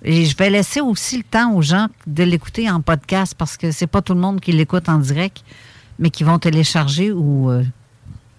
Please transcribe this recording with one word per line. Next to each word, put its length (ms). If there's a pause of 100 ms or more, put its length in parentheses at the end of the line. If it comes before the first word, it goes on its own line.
Et 220
je 120
vais 140
laisser 300
aussi 360
le 60
temps 300
aux 100
gens 240 (180)
de 180
l'écouter 460
en 120
podcast 540
parce 220
que 140
c'est 160
pas 160
tout 100
le 60
monde 200
qui 120
l'écoute 360
en 120
direct, 440 (540)
mais 140
qui 120
vont 140
télécharger 760
ou, 380
euh, 140 (760)